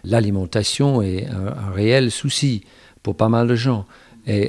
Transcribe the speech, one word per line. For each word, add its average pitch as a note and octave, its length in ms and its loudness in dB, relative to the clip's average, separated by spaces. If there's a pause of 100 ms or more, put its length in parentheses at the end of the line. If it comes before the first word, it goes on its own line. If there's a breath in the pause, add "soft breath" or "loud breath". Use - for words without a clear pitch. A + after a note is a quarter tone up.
l'alimentation G#2 1000 0
est F#2 240 -4
un, F#2+ 200 -6
un G2+ 220 -8
réel A2+ 400 2
souci C3 540 -2 (400 loud breath)
pour - 120 -4
pas A2+ 140 2
mal A#2 180 2
de A#2+ 80 2
gens. A2+ 300 -2 (420 loud breath)
Et, G#2 220 0